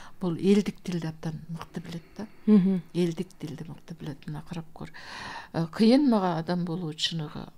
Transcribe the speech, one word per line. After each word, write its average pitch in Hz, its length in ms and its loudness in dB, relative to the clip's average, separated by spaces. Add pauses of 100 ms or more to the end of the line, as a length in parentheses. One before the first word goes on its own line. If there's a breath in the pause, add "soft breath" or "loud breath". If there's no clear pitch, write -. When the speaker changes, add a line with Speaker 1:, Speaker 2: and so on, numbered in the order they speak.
(200 loud breath)
Speaker 1:
бул 175 180 0
элдик 202 420 4
тилди 170 260 -4
абдан 156 420 -8
мыкты 165 320 -10
билет 170 220 -10 (140)
да. 208 100 -10 (200)
Speaker 2:
Мгм. 190 340 6 (140)
Speaker 1:
Элдик 170 340 0 (120)
тилди 151 280 -10
мыкты - 320 -14
билет. 156 260 -10
Мына 151 220 -8
карап 165 240 -8
көр. - 180 -12 (640 loud breath)
Э, 165 140 -2
кыйын 240 420 6
мага 185 300 4
адам 175 260 -2
болуу 165 300 -4
чыныгы, 156 640 -6